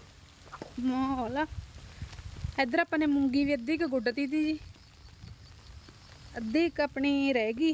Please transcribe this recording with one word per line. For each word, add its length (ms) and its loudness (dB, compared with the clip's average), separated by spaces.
ਮਾਹੌਲ 560 0
ਆ। 80 2
ਇੱਧਰ 180 2
ਆਪਾਂ 200 2
ਨੇ 80 4
ਮੂੰਗੀ 380 4
ਵੀ 80 4
ਅੱਧੀ 240 0
ਕੁ 120 0
ਗੁੱਡਤੀ 380 0
ਤੀ 160 0
ਜੀ, 140 0
ਅੱਧੀ 320 2
ਕੁ 140 -2
ਆਪਣੀ 500 2
ਰਹਿ 200 2
ਗਈ, 200 2